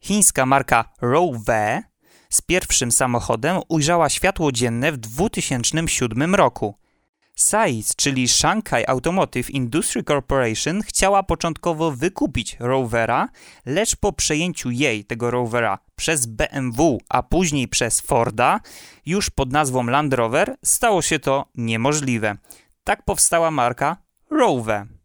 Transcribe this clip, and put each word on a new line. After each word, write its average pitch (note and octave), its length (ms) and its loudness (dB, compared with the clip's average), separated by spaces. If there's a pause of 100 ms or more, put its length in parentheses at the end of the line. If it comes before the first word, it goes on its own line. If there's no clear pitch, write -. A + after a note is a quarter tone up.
Chińska G3 460 2
marka C3 540 2
Rover B2 800 0 (480)
z - 120 0
pierwszym D#3+ 500 0
samochodem B2 760 0
ujrzała D#3+ 400 2
światło E3+ 440 0
dzienne A#2+ 400 0
w D3 40 -6
dwutysięcznym C3 920 -2
siódmym C3 460 0
roku. B2 440 0 (580)
saiz, F3+ 600 0
czyli C3 320 0
Shanghai D3+ 580 0
Automotive C3 640 -2
Industry C3+ 520 -2
Corporation, C#3 800 0
chciała G3 400 2
początkowo E3 680 -2
wykupić C3+ 680 -4
Rovera, A#2+ 680 0 (380)
lecz F3 300 0
po G3+ 160 -2
przejęciu D#3 580 -2
jej, A#2+ 340 0
tego A#2+ 260 -4
Rovera, A#2 480 0 (180)
przez D3+ 300 -2
B A2+ 240 -4
M C3 220 -4
W, C3+ 260 2 (100)
a B2 140 0
później D3+ 460 0
przez - 320 -2
Forda, A#2+ 600 2 (460)
już F3+ 240 -2
pod C3 220 -2
nazwą C3 340 0
Land C3+ 280 2
Rover, C3+ 500 0
stało G3+ 380 2
się D#3+ 160 0
to C#3 360 0
niemożliwe. A#2 840 0 (480)
Tak - 200 -4
powstała E3+ 460 2
marka C#3 460 0 (340)
Rover. A#2+ 560 0 (180)